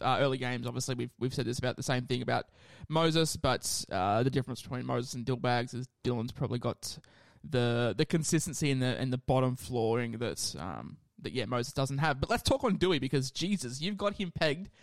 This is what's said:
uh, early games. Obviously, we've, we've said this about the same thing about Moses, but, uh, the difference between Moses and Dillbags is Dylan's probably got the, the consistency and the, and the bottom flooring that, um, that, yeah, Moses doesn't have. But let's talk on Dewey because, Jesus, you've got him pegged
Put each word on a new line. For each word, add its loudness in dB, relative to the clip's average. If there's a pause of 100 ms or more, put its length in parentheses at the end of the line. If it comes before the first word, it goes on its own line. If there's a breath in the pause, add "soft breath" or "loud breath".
uh, 4
early 2
games. -4
Obviously, -2
we've, -4
we've -2
said -2
this -2
about -2
the -6
same 0
thing -2
about 0 (420 loud breath)
Moses, 4
but, 0
uh, 4
the 4
difference -2
between -6
Moses -2
and -6
Dillbags 0
is -8 (160)
Dylan's 0
probably -4
got -4 (500 soft breath)
the, 2
the 2
consistency 0
and 2
the, 0
and -2
the 0
bottom 2
flooring 0
that, -4
um, -8 (240)
that, -8
yeah, -2
Moses -2
doesn't 0
have. 2
But -2
let's 2
talk 2
on 2
Dewey 2
because, 0
Jesus, -2
you've -2
got 0
him -4
pegged 0 (120)